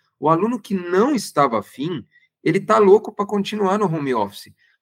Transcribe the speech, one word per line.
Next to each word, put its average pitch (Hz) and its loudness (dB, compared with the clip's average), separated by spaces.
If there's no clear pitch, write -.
O 147 0
aluno 202 0
que - -6
não 190 0
estava 139 0
afim, 139 -8
ele 175 0
tá 214 2
louco 208 4
pra 202 -6
continuar 202 -2
no 214 0
home 147 -4
office. 101 -6